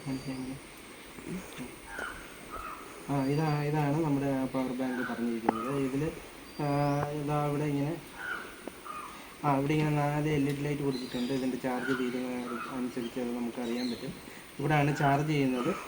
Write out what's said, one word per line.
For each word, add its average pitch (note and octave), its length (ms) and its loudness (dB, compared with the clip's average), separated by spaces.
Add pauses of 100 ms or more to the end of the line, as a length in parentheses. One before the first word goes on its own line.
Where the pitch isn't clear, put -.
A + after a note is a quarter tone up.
കാണിച്ച് C3+ 240 -4
ഇങ്ങനെ. C3 280 -6 (2500)
ആ, C#3 140 2
ഇതാ, D3 380 4
ഇതാണ് D3 420 4
നമ്മുടെ C#3 400 2
പവർ B2+ 280 0
ബാങ്ക് B2+ 360 -2
പറഞ്ഞിരിക്കുന്നത്. A#2 680 0
ഇതിൽ, C#3 360 0 (500)
ആ, D3 40 2 (440)
ഇതാ D3 360 0
ഇവിടെ D3 180 2
ഇങ്ങനെ, D3 360 2 (1400)
ആ, C#3+ 140 6
ഇവിടെ C#3+ 140 4
ഇങ്ങനെ D3+ 180 4
നാല് D3 380 4
എൽ D3 200 4
ഇ C#3+ 80 0
ഡി C#3+ 60 -2
ലൈറ്റ് D3 200 0
കൊടുത്തിട്ടുണ്ട്. B2+ 500 0
ഇതിൻ്റെ B2+ 240 2
ചാർജ് B2+ 420 0
തീരുന്ന B2 600 -2 (120)
അനുസരിച്ച് B2 500 -2
അത് A#2+ 160 -2
നമുക്ക് A#2+ 240 -2
അറിയാൻ A#2+ 300 0
പറ്റും. A#2 240 -6 (440)
ഇവിടെയാണ് C#3+ 380 4
ചാർജ് C#3+ 320 6
ചെയ്യുന്നത്. C#3 460 4 (140)